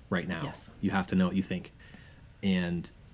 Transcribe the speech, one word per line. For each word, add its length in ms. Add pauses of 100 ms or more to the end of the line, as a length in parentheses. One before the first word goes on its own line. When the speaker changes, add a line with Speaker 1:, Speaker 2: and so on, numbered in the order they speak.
Speaker 1:
right 180
now. 160
Speaker 2:
Yes. 280 (100)
Speaker 1:
You 100
have 160
to 80
know 120
what 80
you 80
think. 280 (720)
And 460 (240)